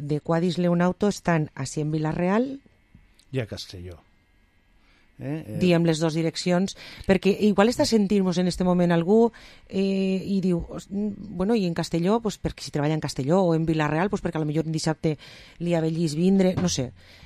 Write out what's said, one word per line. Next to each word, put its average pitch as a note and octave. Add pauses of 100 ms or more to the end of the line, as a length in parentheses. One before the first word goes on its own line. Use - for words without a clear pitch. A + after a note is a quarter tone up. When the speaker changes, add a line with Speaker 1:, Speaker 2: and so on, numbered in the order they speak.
Speaker 1:
de D3
Quadis E3
León F3
Auto F3+
estan E3
ací C#3
en D3+
Vila-real F3+ (720)
Speaker 2:
I B2+
a A2
Castelló. F2+ (1200)
Eh, C#3+
eh. -
Speaker 1:
Diem E3+
les D#3+
dues D#3+
direccions, F3+ (280)
perquè F#3+ (120)
igual G#3
està C#4
sentint-nos G3
en F#3
este F3
moment F3+
algú, G#3+ (360)
eh, F#3+
i G3
diu, E3+
«Os-, -
mm, G3+
bueno, G3
i F#3+
en E3+
Castelló, E3+
pues, G#3+
perquè -
si -
treballa D3
en D#3
Castelló, D3
o E3+
en D#3+
Vila-real, D#3
pues, G3+
perquè E3+
a D#3+
lo -
millor D3+
un D#3+
dissabte D#3 (400)
li E3+
ha E3
vellís D#3+
vindre», F#3
no F3+
sé, B2+ (340)